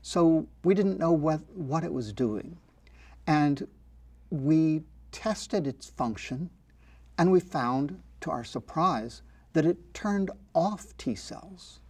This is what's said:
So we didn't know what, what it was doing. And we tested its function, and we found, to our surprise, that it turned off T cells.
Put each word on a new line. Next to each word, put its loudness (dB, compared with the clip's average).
So 2
we 6
didn't 2
know 2
what, 2
what -2
it -6
was -6
doing. -4
And 2
we 2
tested -4
its -10
function, -6
and 6
we 6
found, -2
to -4
our -4
surprise, -2
that 2
it -2
turned -2
off -2
T -4
cells. -16